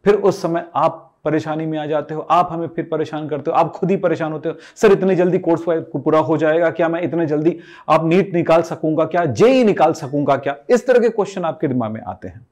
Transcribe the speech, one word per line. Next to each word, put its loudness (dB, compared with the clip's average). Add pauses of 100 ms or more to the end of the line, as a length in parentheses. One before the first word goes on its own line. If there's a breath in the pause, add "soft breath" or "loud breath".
फिर 6
उस 0
समय -4
आप 0 (200)
परेशानी -2
में -4
आ -6
जाते -4
हो, -6
आप 2
हमें -6
फिर -6
परेशान -4
करते -4
हो, 0
आप 0
खुद -4
ही 2
परेशान -2
होते -8
हो, -6 (220 loud breath)
"सर, 4
इतनी 2
जल्दी 2
कोर्स 0
को -4
पूरा 2
हो 0
जाएगा 2
क्या? 0
मैं -4
इतने -2
जल्दी -2 (300 loud breath)
आप 2
नीट 2
निकाल 2
सकूंगा -2
क्या? -2
जेई 4
निकाल 2
सकूंगा -2
क्या?" -6 (140)
इस 2
तरह 4
के 2
क्वेश्चन -4
आपके -4
दिमाग -2
में -10
आते -12
हैं। -20